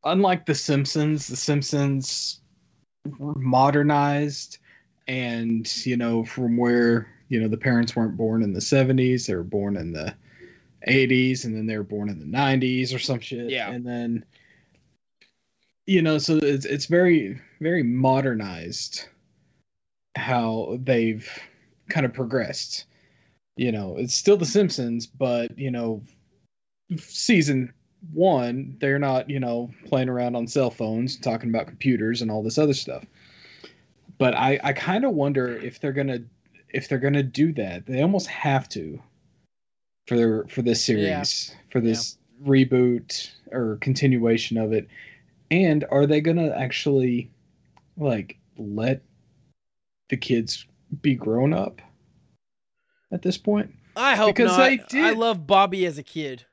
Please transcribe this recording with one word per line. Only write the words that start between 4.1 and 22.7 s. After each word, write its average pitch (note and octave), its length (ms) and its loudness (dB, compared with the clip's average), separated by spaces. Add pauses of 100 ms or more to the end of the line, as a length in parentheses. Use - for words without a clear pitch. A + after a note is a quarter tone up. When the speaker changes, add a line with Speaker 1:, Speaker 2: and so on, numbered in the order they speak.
Speaker 1:
and, A#2 580 -2 (200)
you B2 100 0
know, A#2 280 0
from A#2 340 -2
where, A#2+ 500 4 (200)
you A#2 120 0
know, A2 80 0
the A2 80 0
parents A#2 400 2
weren't A2+ 220 0
born A2+ 240 0
in G2+ 100 0
the F#2+ 80 -2
seventies, B2+ 680 2
they G#2 80 -2
were F2 100 -2
born G2+ 320 -2
in E2+ 160 -6
the D#2 220 -8 (720)
eighties, B2+ 560 2
and A2 120 -4
then A2 100 -4
they A2 100 -4
were G#2 80 -4
born G#2 240 -6
in F#2+ 120 -8
the D2 60 -14
nineties B2+ 680 0
or B2+ 40 -6
some B2 200 -4
shit. A#2+ 320 -10
Speaker 2:
Yeah. A#2 200 -4
Speaker 1:
And B2 160 -8
then, A#2+ 380 -4 (1600)
you F#3 160 6
know, D#3 160 4
so D#3 180 2
it's, C#3+ 300 2
it's C#3+ 200 -4
very, E3 540 4 (200)
very E3 220 0
modernized A#2+ 1200 -2 (1120)
how A#2 680 -2
they've A2+ 460 0 (600)
kind D3+ 180 0
of A#2 60 -4
progressed. - 720 -6 (720)